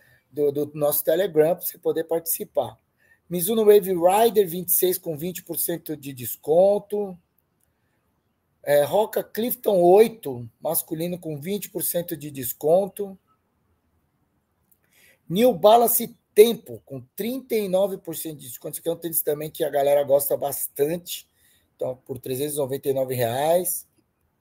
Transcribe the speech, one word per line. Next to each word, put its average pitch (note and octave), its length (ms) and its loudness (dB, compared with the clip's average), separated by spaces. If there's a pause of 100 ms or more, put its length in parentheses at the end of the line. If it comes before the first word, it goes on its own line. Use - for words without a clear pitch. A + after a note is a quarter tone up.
(300)
do, C#3+ 220 0
do D3 200 -4
nosso D3 300 -2
Telegram E3+ 540 2
pra - 80 -10
você - 140 -10
poder D#3+ 260 -2
participar. E3 760 -6 (500)
Mizuno F#3 360 -2
Wave G3+ 280 6
Rider F#3+ 560 4
vinte F3 200 -8
e - 40 -4
seis F3+ 240 0
com D#3+ 220 -10
vinte F3 240 -10
por E3 160 -10
cento D#3+ 380 -6
de C#3 160 -12
desconto. F#3+ 1080 0 (1400)
É, C#3+ 220 4
Roca G3+ 400 0
Clifton G#3+ 560 -2
oito, F3 680 4 (120)
masculino E3+ 580 -6
com D#3 220 -10
vinte F#3+ 280 -8
por F3 140 -8
cento E3+ 340 -6
de C#3+ 140 -14
desconto. F#3 880 -2 (2000)
New A3 240 4
Balance A3 640 4 (180)
Tempo G#3 500 4
com C3+ 160 -14 (160)
trinta B3 380 -6
e G#3 120 -2
nove F#3+ 300 0
por E3 180 -12
cento D#3 260 -12
de C3+ 80 -20
desconto. D3 260 -14
Esse - 60 -14
aqui E3 100 -6
é - 20 -2
um E3+ 40 -8
tênis E3 260 -4
também D3+ 280 -6
que - 140 -6
a C#3+ 60 -2
galera C#3+ 340 2
gosta C#3 320 2
bastante. C#3+ 880 -6 (480)
Então, B2+ 300 -8
por B2+ 140 -12
trezentos C#3+ 380 -6
e - 20 -2
noventa C#3 320 -4
e - 20 2
nove C3 220 -2
reais. C#3+ 720 0 (520)